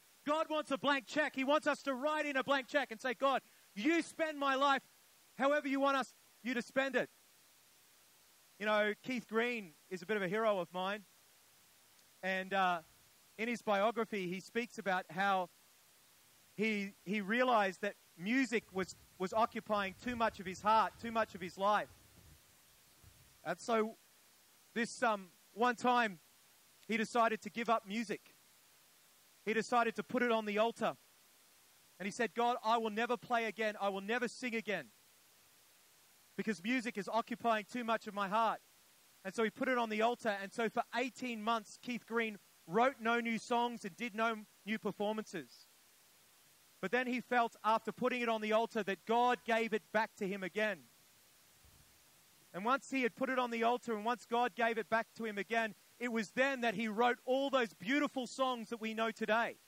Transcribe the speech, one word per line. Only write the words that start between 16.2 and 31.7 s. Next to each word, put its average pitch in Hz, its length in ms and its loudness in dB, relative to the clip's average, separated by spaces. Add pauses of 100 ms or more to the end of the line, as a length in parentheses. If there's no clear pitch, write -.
he, 202 340 0 (140)
he 208 160 -2
realized 214 600 2
that 202 120 -2 (220)
music 226 560 0
was, 185 240 -4 (200)
was 185 140 -4
occupying 214 720 0
too 247 140 -4
much 220 240 0
of 175 40 -14
his 185 160 -8
heart, 208 300 4 (100)
too 233 80 -6
much 220 260 0
of 180 40 -14
his 180 180 -8
life. 190 300 2 (1600)
And 170 160 -4
so 220 340 0 (800)
this, 226 260 -2
um, 208 260 2 (260)
one 240 240 2
time, 240 420 2 (680)
he 185 80 0
decided 226 460 2
to 208 60 -10
give 233 200 -2
up 226 180 2
music. 208 480 -6 (1120)
He 214 80 -2
decided 226 420 0
to 208 80 -6
put 247 180 -2
it 240 120 4
on 220 120 0
the 208 120 -2
altar. 214 400 0 (1000)